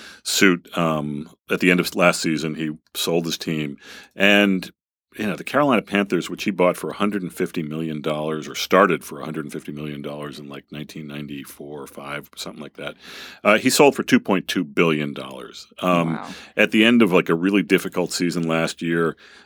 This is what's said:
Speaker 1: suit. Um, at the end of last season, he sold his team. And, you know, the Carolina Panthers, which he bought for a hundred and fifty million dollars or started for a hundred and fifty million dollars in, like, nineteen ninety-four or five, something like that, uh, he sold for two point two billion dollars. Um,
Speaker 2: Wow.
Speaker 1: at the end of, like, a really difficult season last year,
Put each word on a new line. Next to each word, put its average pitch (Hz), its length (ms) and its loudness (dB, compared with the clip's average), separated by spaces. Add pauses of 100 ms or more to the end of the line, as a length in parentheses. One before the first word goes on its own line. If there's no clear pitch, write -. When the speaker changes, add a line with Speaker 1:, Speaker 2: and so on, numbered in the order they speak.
(240)
Speaker 1:
suit. - 540 2
Um, 76 520 -2 (200)
at 95 100 -2
the 90 100 4
end 90 120 4
of - 120 -4
last 87 280 4
season, 78 340 -2
he 78 160 -4 (240)
sold 85 300 0
his 80 120 -4
team. 76 380 -4 (400)
And, 98 560 4 (460)
you 107 100 -4
know, 90 80 -4
the - 80 -14
Carolina 131 380 2
Panthers, 98 480 -2
which 90 160 -8
he 107 60 0
bought 90 260 2
for 80 120 -8
a 71 40 -8
hundred 101 280 -2
and 82 120 -8
fifty 90 300 -4
million 78 380 -6
dollars 76 460 -4
or 80 80 -14
started 95 480 4
for - 160 -14
a 67 60 -10
hundred 78 180 -6
and 71 80 -10
fifty 76 220 -12
million 73 280 -10
dollars 73 380 -12
in, 73 80 -16
like, 69 240 -14
nineteen 76 340 -14
ninety-four 71 760 -12
or 67 60 -14
five, 71 500 -14
something - 260 -12
like - 140 -18
that, 73 180 -10 (480)
uh, 107 140 6
he 127 120 2
sold 139 240 6
for 107 100 -4
two 123 180 4
point 95 260 0
two 95 160 -2
billion 76 500 0
dollars. 65 540 -14 (140)
Um, 87 320 2
Speaker 2:
Wow. - 160 -8 (260)
Speaker 1:
at 104 160 4
the 110 140 6
end 120 160 6
of, 95 100 6
like, 87 160 4
a 85 80 2
really 95 260 2
difficult 87 520 0
season 85 300 -2
last 80 380 -2
year, 82 360 0 (280)